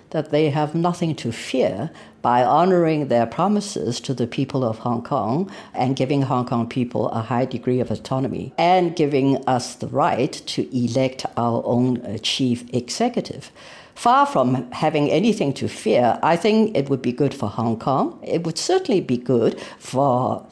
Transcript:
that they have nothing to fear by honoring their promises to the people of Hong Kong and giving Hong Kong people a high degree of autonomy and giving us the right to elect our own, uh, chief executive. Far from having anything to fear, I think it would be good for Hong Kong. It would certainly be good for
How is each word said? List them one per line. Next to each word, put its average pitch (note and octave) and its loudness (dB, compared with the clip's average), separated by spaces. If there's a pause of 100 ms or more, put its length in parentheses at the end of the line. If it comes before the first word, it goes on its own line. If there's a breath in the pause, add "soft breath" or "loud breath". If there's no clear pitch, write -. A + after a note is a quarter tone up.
(100)
that D#3 -4
they D3+ 2
have D3+ -2
nothing E3+ 0
to - -4
fear D#3+ -2 (300 loud breath)
by B2 4
honoring D#3+ 4
their A#2 4
promises F3 -2
to - -6
the A#2 -2
people C3+ -2
of A2 -2
Hong A#2 -4
Kong C3+ -2 (240 loud breath)
and C3 0
giving C#3 0
Hong B2 0
Kong A#2 -2
people A#2+ -2
a A2+ -4
high B2 0
degree B2 -2
of A2+ -2
autonomy C3 -4
and F3 2
giving C#3 2
us B2 -2
the B2 -8
right C3 0 (160)
to - -4
elect C3 -2 (100)
our A#2 0
own, B2 0
uh, G2+ -8
chief - -2
executive. - -4 (440 loud breath)
Far C4 4
from C3 0
having D3+ 2
anything D#3+ 2
to A2 -4
fear, B2 2
I D#3+ 4
think G#3+ 2
it C#3 0
would C3+ 0
be B2 0
good C#3 0
for - -4
Hong A#2 -2
Kong. E3 0
It E3+ -2
would E3 -4
certainly E4+ 0
be B2+ 0
good A#2+ 2 (180 loud breath)
for B2+ 0